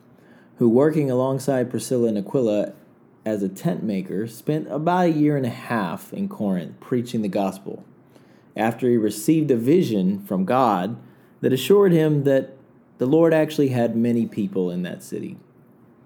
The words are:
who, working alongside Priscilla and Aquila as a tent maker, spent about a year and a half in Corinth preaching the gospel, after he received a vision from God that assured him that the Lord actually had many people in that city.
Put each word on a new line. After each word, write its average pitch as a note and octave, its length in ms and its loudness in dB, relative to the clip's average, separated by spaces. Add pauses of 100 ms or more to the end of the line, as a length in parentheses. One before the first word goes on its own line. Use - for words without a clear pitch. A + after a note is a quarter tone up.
(580)
who, B2 100 4
working C#3+ 420 4
alongside B2+ 600 0
Priscilla A#2+ 400 -2
and G#2+ 80 -2
Aquila G#2 560 0 (520)
as G#2+ 160 -2
a G2+ 60 0
tent E3 360 -4
maker, G2 440 -4
spent D3+ 420 -6
about E3+ 360 0
a E3+ 60 4
year D3+ 260 2
and C3 80 -2
a A#2+ 40 -2
half G#2+ 640 -6
in G2+ 160 -6
Corinth F#2+ 540 -4
preaching A#2+ 400 -4
the G#2 80 -4
gospel, G2 560 -6 (720)
after A#2 320 0
he A#2+ 80 4
received C#3+ 540 0
a B2+ 40 4
vision A2+ 680 2
from F#2+ 180 -2
God A2+ 540 0 (420)
that B2+ 140 0
assured G3 400 4
him D#3 300 2
that C3+ 280 2 (460)
the B2 80 -2
Lord D#3+ 280 4
actually D3+ 340 2
had A#2+ 260 0
many A#2 320 2
people F#2+ 460 -4
in F2+ 120 -6
that E2 200 -10
city. - 320 -10 (720)